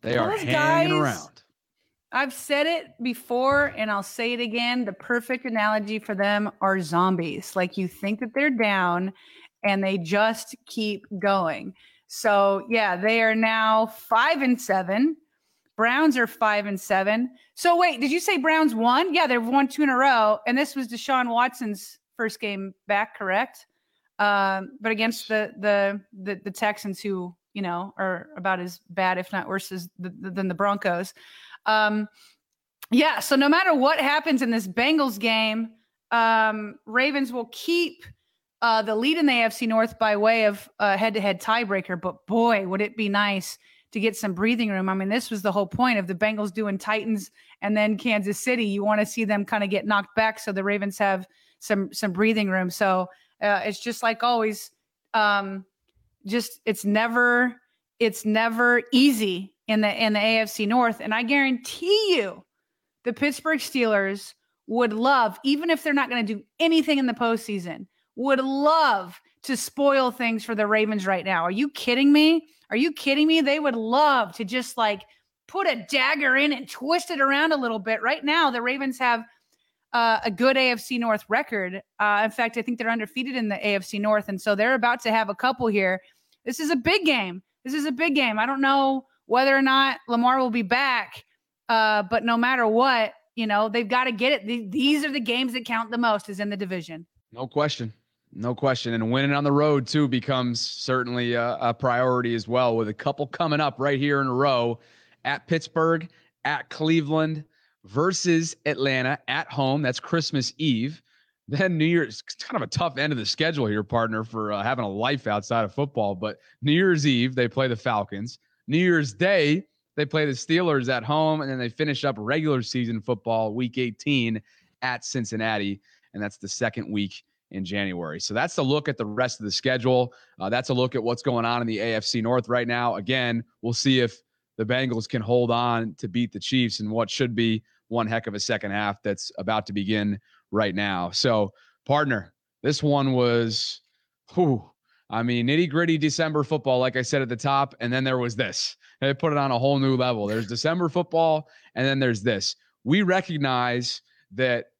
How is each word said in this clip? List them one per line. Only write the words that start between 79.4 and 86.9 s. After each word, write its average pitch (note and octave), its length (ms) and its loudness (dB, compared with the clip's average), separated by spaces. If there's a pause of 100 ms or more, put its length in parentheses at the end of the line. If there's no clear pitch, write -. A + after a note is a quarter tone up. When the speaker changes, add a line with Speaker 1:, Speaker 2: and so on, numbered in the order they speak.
Speaker 2:
uh, A3+ 280 4
a A3+ 80 -2
good B3 280 4
A B3+ 140 4
F A#3 80 -2
C B3 180 -6
North A3+ 300 0
record. G3+ 520 -2 (180)
Uh, G#3 260 2
in A3 60 0
fact, A#3 280 -2
I A3+ 40 -4
think A#3 140 -4
they're A3+ 140 -2
undefeated A#3 460 -4
in A3+ 120 -2
the G3+ 60 -2 (120)
A G#3 100 2
F F#3+ 80 -4
C - 140 -8
North, G#3 300 0
and G3 100 -6
so G#3 160 0
they're A3+ 200 2
about A#3+ 300 0
to A3 80 0
have A3 180 2
a G3 40 -4
couple B3+ 340 -2
here. F#3+ 340 0 (420)
This B3 160 -8
is D4+ 100 -2
a E4 60 2
big E4+ 300 0